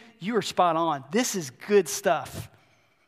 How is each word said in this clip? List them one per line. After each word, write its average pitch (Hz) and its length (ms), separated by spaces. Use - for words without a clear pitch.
you 214 180
are 202 60
spot 175 340
on. 160 360
This 233 240
is 151 160
good 202 360
stuff." - 640